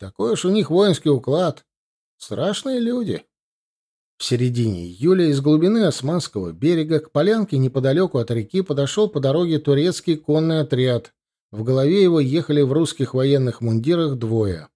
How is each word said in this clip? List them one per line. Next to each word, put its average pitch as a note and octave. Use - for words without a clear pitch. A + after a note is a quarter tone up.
такой G2
уж -
у F3+
них G3
воинский F3
уклад. C#3+
Страшные G#3+
люди. A#3
В -
середине A#2+
июля D#3+
из C#3+
глубины E3+
Османского C3
берега D#3
к -
полянке F#3+
неподалёку C3+
от A#2
реки A#2
подошёл D3+
по D#3
дороге D#3
турецкий D3+
конный D#3+
отряд. B2+
В G#2+
голове C3+
его E3+
ехали D3
в C3
русских D3+
военных C3
мундирах C3+
двое. A2